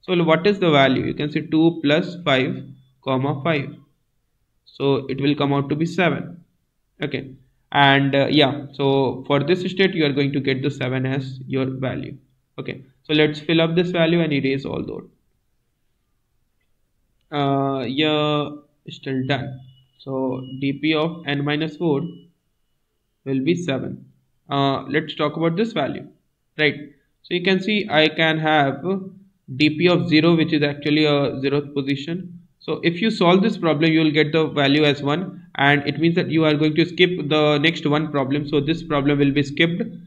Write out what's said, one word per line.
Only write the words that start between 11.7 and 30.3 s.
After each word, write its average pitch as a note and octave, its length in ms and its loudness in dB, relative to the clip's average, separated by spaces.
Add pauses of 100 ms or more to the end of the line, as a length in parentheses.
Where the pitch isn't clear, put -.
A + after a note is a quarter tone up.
Okay. C3 280 -12 (180)
So D#3 100 -4
let's D3+ 260 2
fill E3 220 2
up E3 140 0
this F3+ 160 0
value E3+ 300 2
and C#3+ 120 0
erase C3+ 320 -2
all C2+ 200 -6
those. - 220 -12 (2250)
Uh, C#3 540 0
yeah, D3+ 640 0 (400)
still C3 360 -6
done. C3 340 -4 (380)
So C3 480 -6 (140)
D C#3 140 -2
P D#3 200 -2
of D#3+ 340 -2
n C#3+ 180 -4
minus D3+ 320 -4
four D3+ 240 0 (1200)
will C3+ 200 -2
be E3+ 120 2
seven. - 500 -6 (440)
Uh, C#3 340 0
let's D3 320 -4
talk D3+ 220 -2
about E3 180 0
this A3+ 180 -2
value, C#3+ 340 -4 (500)
right? D3 180 2 (480)
So - 100 -8
you F3 100 -2
can F#3+ 180 2
see G#3 280 -2
I D#3 200 4
can D#3+ 300 0
have D#3 440 2 (720)
D D3+ 220 2
P E3+ 100 2
of F3 220 2
zero, D#3+ 260 4